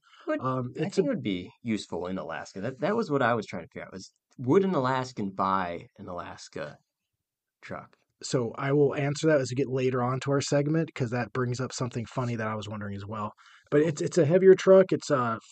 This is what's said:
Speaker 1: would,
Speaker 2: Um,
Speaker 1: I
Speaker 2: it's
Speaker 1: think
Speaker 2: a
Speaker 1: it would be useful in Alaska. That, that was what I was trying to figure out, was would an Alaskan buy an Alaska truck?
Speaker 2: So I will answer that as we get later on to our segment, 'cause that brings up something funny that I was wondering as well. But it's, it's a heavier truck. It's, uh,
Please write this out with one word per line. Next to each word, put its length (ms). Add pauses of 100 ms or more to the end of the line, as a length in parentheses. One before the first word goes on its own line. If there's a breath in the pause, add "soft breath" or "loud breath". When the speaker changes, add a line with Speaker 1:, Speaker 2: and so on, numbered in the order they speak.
(280 soft breath)
Speaker 1:
would, 140
Speaker 2:
Um, 360
Speaker 1:
I 100
Speaker 2:
it's 80
Speaker 1:
think 120
Speaker 2:
a 40
Speaker 1:
it 20
would 100
be 260 (120)
useful 460
in 100
Alaska. 420
That, 220
that 160
was 120
what 120
I 140
was 100
trying 180
to 60
figure 160
out, 80
was 180 (280)
would 260
an 100
Alaskan 540
buy 560 (120)
an 120
Alaska 680 (840)
truck? 340 (280)
Speaker 2:
So 340
I 140
will 240
answer 320
that 140
as 100
we 40
get 140
later 320
on 200
to 100
our 100
segment, 540
'cause 160
that 220
brings 260
up 140
something 320
funny 320
that 100
I 80
was 120
wondering 280
as 100
well. 280 (380 soft breath)
But 100
it's, 200
it's 160
a 80
heavier 300
truck. 380
It's, 180
uh, 260 (140)